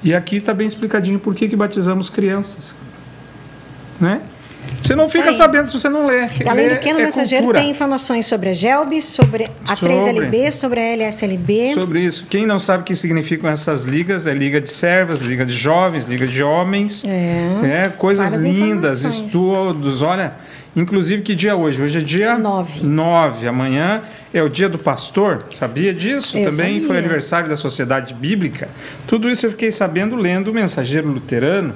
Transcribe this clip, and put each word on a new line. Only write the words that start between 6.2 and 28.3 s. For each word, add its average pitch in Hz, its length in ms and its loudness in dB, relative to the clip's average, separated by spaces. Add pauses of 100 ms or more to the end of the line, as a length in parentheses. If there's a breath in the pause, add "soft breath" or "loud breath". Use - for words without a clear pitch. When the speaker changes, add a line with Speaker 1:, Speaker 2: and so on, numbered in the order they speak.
Speaker 1:
Que - 220 -2
Speaker 2:
Além 233 200 4
Speaker 1:
lê 254 60 4
Speaker 2:
do 262 60 -2
que, 285 120 0
no 320 60 2
Speaker 1:
é 294 60 4
Speaker 2:
Mensageiro 277 400 2
Speaker 1:
cultura. 285 160 6
Speaker 2:
tem 294 100 2
informações 269 560 0
sobre 190 240 0
a 185 40 0
gelb, 277 460 2
sobre 220 480 4 (180)
a - 100 0
Speaker 1:
Sobre. 175 180 2
Speaker 2:
três 196 140 4
L 220 180 2
B, 247 240 2
sobre 247 300 -2
a - 20 0
L 226 220 -2
S 214 200 -4
L 190 140 -2
B. 214 340 2
Speaker 1:
Sobre 180 280 0
isso. 175 280 -2
Quem 202 160 0
não 208 140 2
sabe 180 240 0
o - 20 -10
que 185 100 -2
significam 165 540 0
essas 151 360 0
ligas, 165 420 -2
é 143 80 0
Liga 139 260 0
de 147 80 -6
Servas, 175 520 0
Liga 127 260 -2
de 123 60 -2
Jovens, 156 520 2
Liga 123 220 -2
de 131 160 -2
Homens. 190 640 0
Speaker 2:
É. 175 800 0
Speaker 1:
É, 196 120 0
coisas 196 340 2
Speaker 2:
Várias 160 140 0
Speaker 1:
lindas, 180 560 2
Speaker 2:
informações. 214 260 -2
Speaker 1:
estudos, 175 760 0
olha. 175 320 0 (400 loud breath)
Inclusive, 185 480 0
que 208 120 -2
dia 190 180 2
é - 20 2
hoje? 151 280 0
Hoje 147 180 0
é - 20 -2
dia 196 340 0
Speaker 2:
Nove. 185 480 -2
Speaker 1:
nove. 156 640 2
Amanhã 135 540 0 (320 loud breath)
é 170 80 4
o 156 60 2
dia 180 200 0
do 165 80 -4
pastor. 156 640 0 (180)
Sabia 147 380 0
disso? 220 420 -2
Speaker 2:
Eu 202 140 2
Speaker 1:
Também 170 240 0
Speaker 2:
sabia. 311 120 -2
Speaker 1:
foi 277 120 0
aniversário 165 500 0
da 151 80 -2
Sociedade 131 560 -2
Bíblica. 151 560 -2 (380 loud breath)